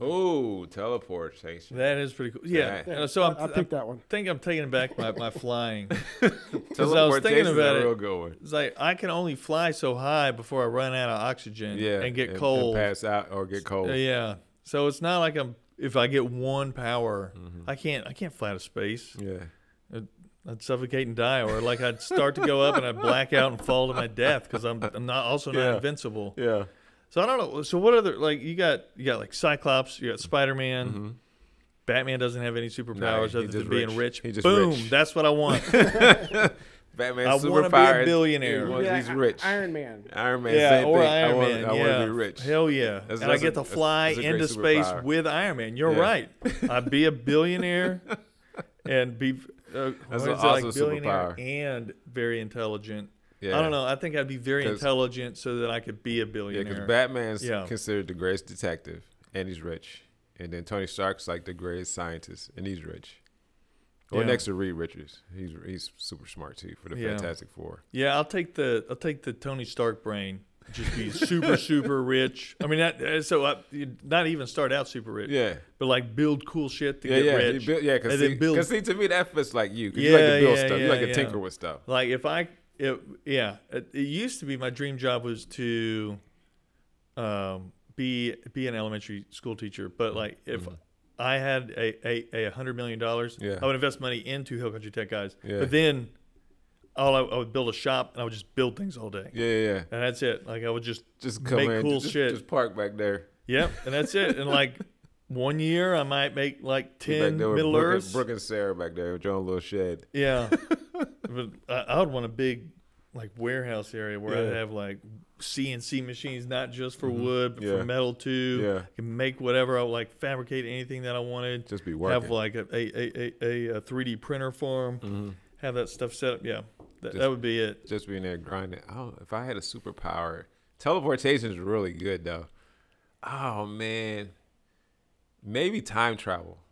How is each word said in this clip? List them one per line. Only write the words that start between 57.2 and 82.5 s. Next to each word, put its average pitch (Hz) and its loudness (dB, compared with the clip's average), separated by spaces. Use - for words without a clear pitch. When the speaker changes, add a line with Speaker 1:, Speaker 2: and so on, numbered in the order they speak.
Speaker 2:
Yeah. 104 -2
Speaker 1:
considered 104 -2
the 92 -8
greatest 92 -2
detective, 85 -8
and 95 -6
he's 87 -10
rich. - -12
And 87 -10
then 87 -8
Tony 95 -6
Stark's, 95 -4
like, 87 -6
the 92 -10
greatest 87 -8
scientist, 85 -10
and 90 -8
he's 92 -8
rich. - -16
Or 104 2
Speaker 2:
Yeah. 113 2
Speaker 1:
next 123 2
to 101 -4
Reed 92 -2
Richards. 80 -10
He's, 92 -12
he's 92 -12
super - -14
smart, 73 -16
too, 82 -16
for - -20
the 87 -8
Speaker 2:
Yeah. 113 -4
Speaker 1:
Fantastic 95 -6
Four. - -14
Speaker 2:
Yeah, 139 0
I'll 151 2
take 175 -6
the, 123 0
I'll 123 -6
take 151 -6
the 127 -8
Tony 135 -8
Stark 113 -2
brain. 98 -6
Just 110 -4
be - -4
super, 185 2
Speaker 1:
<laughs> - -
Speaker 2:
super 143 0
rich. 131 0
I 147 -4
mean, 156 2
that, 165 0
uh, 151 0
so 147 2
I, 143 0
you 143 -8
not 160 2
even 151 -2
start 135 0
out 139 0
super 113 -10
rich. 107 -6
Speaker 1:
Yeah. 120 2
Speaker 2:
But, 135 -2
like, 127 2
build 147 2
cool 151 -4
shit 139 -4
to 127 -6
Speaker 1:
Yeah, 131 6
Speaker 2:
get 139 8
Speaker 1:
yeah. 147 6
Speaker 2:
rich. 123 4
Speaker 1:
He 107 -4
built, 156 2
yeah, 139 4
'cause 120 2
Speaker 2:
And 139 4
then 139 6
Speaker 1:
see, 139 0
Speaker 2:
build 156 4
Speaker 1:
'cause 170 2
see, 214 0
to 185 -2
me, 202 2
that 175 2
fits 151 0
like 107 0
you. 110 -4
'Cause - -6
you 143 8
like 156 12
to 156 10
Speaker 2:
Yeah, 143 6
Speaker 1:
build 139 8
Speaker 2:
yeah, 135 4
Speaker 1:
stuff. 131 2
You 131 2
Speaker 2:
yeah, 127 6
Speaker 1:
like - 4
to 120 0
Speaker 2:
yeah. 123 0
Speaker 1:
tinker 113 0
with 92 -6
stuff. 80 -8
Speaker 2:
Like, 127 0
if 127 0
I 165 0